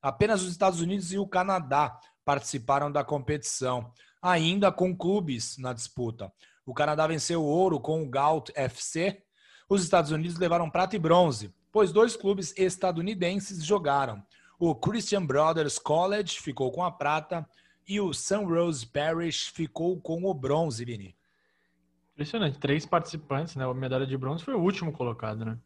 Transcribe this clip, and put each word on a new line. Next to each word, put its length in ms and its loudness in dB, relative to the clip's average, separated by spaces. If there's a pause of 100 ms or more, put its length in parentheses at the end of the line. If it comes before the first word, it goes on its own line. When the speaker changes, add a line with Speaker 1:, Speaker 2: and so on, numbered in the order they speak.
Speaker 1:
apenas 400 2
os 100 -6
Estados 300 2
Unidos 320 -2
e 40 -2
o 100 -2
Canadá 720 0 (280)
participaram 680 0
da 120 0
competição, 880 -4 (300)
ainda 500 4
com 240 0
clubes 640 -2
na 140 -6
disputa. 600 -6 (340)
O 80 -10
Canadá 340 2
venceu 340 0
o 60 0
ouro 320 4
com 240 -2
o 60 -6
Galt 440 2
F 300 -4
C. 400 -2 (440)
Os 160 2
Estados 280 4
Unidos 260 -2
levaram 320 2
prata 260 0
e 40 0
bronze, 520 4 (200)
pois 200 4
dois 240 6
clubes 400 -2
estadunidenses 1080 -2
jogaram. 580 2 (360)
O 160 2
Christian 500 0
Brothers 540 2
College 600 0
ficou 320 -2
com 120 -4
a 80 0
prata 560 -2 (400)
e 120 -2
o 140 0
St. 320 -2
Rose 400 0
Parish 640 -2
ficou 520 -4
com 260 -4
o 80 0
bronze, 520 0
Vini. 300 -12 (1000)
Speaker 2:
Impressionante, 460 -2
três 260 0
participantes, 680 -4
né? 80 -4
A 100 -2
medalha 320 -2
de 120 -4
bronze 260 -4
foi 100 -6
o 60 0
último 320 0
colocado, 540 -6
né? 200 -6